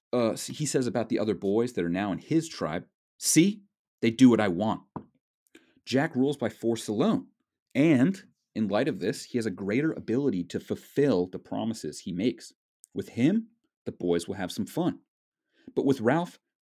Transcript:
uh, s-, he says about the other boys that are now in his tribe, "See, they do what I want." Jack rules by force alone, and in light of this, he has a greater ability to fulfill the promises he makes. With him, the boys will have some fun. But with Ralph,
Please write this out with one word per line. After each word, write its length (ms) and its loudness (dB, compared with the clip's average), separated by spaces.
uh, 200 0
s-, 160 -8
he 180 -6
says 220 0
about 220 -4
the 100 0
other 160 0
boys 380 0
that 120 -2
are 40 -2
now 220 -2
in 60 -4
his 300 -2
tribe, 400 -6
"See, 460 2
they 100 2
do 180 8
what 100 6
I 80 2
want." 340 -2
Jack 300 0
rules 220 0
by 120 -4
force 380 -4
alone, 400 0
and 500 4
in 120 0
light 200 0
of 120 -4
this, 260 -4
he 120 -6
has 80 -2
a 60 -2
greater 400 -2
ability 540 -2
to 140 -6
fulfill 680 0
the 120 -12
promises 600 -8
he 120 -10
makes. 420 -4
With 160 -8
him, 400 0
the 60 -6
boys 360 -2
will 80 -8
have 160 -8
some 140 -6
fun. 360 -4
But 100 -2
with 160 2
Ralph, 380 -2